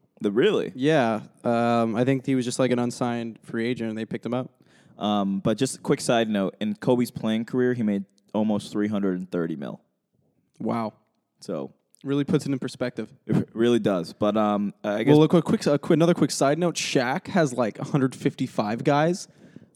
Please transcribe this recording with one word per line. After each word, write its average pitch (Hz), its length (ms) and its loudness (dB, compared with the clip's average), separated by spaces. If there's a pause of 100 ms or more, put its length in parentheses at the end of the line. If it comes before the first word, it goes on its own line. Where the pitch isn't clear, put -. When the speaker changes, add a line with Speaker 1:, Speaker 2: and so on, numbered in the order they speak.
(200)
Speaker 1:
The, 107 120 -2
really? 131 420 0
Speaker 2:
Yeah. 127 460 2 (240)
Um, 117 500 0
I 120 100 0
think 131 200 0
he 139 100 0
was 127 100 0
just, 123 140 -4
like, 127 120 2
an 120 80 0
unsigned 120 640 -4
free 113 260 -4
agent, 117 220 -4
and 110 80 -8
they 110 80 -8
picked 120 180 -10
him 117 100 -4
up. 127 160 -4 (480)
Speaker 1:
Um, 101 420 0
but 107 180 0
just - 180 -2
a - 40 -16
quick 143 200 0
side 113 300 2
note, 98 280 0
in 107 160 -4
Kobe's 123 360 0
playing 110 340 -4
career, 123 300 0
he 120 80 -4
made 101 240 0 (260)
almost 107 400 -2
three 104 160 0
hundred 98 300 -2
and 92 120 -10
thirty 85 240 -2
mil. 69 260 -10 (800)
Speaker 2:
Wow. 110 360 -4 (460)
Speaker 1:
So 76 340 -8 (300)
Speaker 2:
Really 143 200 0
puts 143 220 0
it 139 60 -2
in 135 60 -2
perspective. 123 540 -8 (140)
Speaker 1:
It - 260 0
really 117 280 4
does. 95 320 0
But, 104 240 0
um, 104 360 0 (120)
I 107 180 -2
guess 143 100 6
Speaker 2:
Well, 151 60 10
look, 156 160 6
a 165 80 6
quick, - 240 -2
a 143 120 4
quick, - 180 2
another 170 180 4
quick 156 160 2
side 147 280 2
note. 170 180 0
Shaq 135 500 -2
has, 160 260 2
like, 117 260 -2
a - 60 -8
hundred 131 300 0
fifty-five 117 680 -2
guys, 151 420 2
Speaker 1:
That - 500 -20